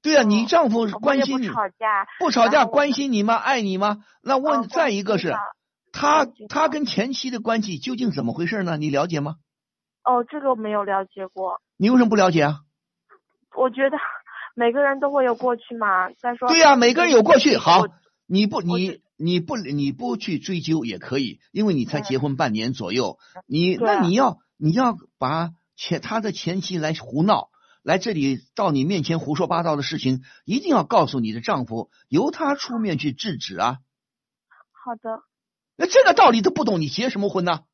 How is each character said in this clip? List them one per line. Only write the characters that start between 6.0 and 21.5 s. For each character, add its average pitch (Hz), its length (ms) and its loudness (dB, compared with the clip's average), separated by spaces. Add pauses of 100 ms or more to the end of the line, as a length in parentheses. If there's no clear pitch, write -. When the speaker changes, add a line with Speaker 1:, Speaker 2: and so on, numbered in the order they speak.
Speaker 2:
关 233 100 -20
心 214 120 -20
的。 - 60 -14
Speaker 1:
他 311 140 2
跟 294 180 -2
前 240 280 -4
妻 254 180 -8
的 240 80 -6
关 226 220 0
系 190 160 -6
究 127 180 -8
竟 127 160 -2
怎 135 140 -4
么 117 80 -2
回 170 140 -4
事 202 160 -2
呢？ 170 120 -2
你 151 140 -4
了 143 180 0
解 156 140 -4
吗？ 151 140 -6 (680)
Speaker 2:
哦， 247 260 2
这 302 120 -8
个 262 140 0
没 214 160 -6
有 208 120 -2
了 196 220 -2
解 190 220 -14
过。 185 340 -8 (160)
Speaker 1:
你 196 120 2
为 254 80 6
什 247 60 8
么 220 60 4
不 214 80 4
了 185 140 4
解 160 120 2
啊？ 147 160 -2 (1000)
Speaker 2:
我 262 120 2
觉 269 200 0
得 294 80 -4 (580)
每 233 160 2
个 277 100 0
人 277 180 0
都 277 120 -2
会 269 140 2
有 240 100 0
过 247 200 -2
去 233 200 -16
嘛， 190 360 0
再 240 240 -6
说 254 120 -4
Speaker 1:
对 330 120 4
呀， 294 160 10
每 240 180 4
个 339 100 2
人 339 80 4
有 226 120 8
过 285 160 8
去。 262 160 4
Speaker 2:
我 - 40 0
Speaker 1:
好， 180 240 6 (440)
你 196 180 2
不， 208 120 -4
Speaker 2:
我 202 40 -2
Speaker 1:
你， 180 400 -2 (160)
你 175 220 0
不， 202 180 -6
你 143 340 -4
不 240 260 -6
去 208 200 -6
追 175 240 -6
究 160 240 -2
也 98 120 -8
可 131 220 -6
以， 120 220 -6 (100)